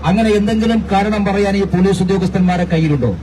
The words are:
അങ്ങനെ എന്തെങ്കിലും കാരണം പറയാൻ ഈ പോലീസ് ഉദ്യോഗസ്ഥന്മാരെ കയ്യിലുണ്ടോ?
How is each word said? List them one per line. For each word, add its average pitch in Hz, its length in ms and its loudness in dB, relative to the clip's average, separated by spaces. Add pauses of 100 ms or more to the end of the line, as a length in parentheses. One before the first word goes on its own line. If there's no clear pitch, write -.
അങ്ങനെ 220 200 2 (100)
എന്തെങ്കിലും 220 400 0 (120)
കാരണം 208 380 0
പറയാൻ 196 320 0
ഈ - 20 0 (100)
പോലീസ് 185 320 2
ഉദ്യോഗസ്ഥന്മാരെ 180 680 0
കയ്യിലുണ്ടോ? 147 380 0 (120)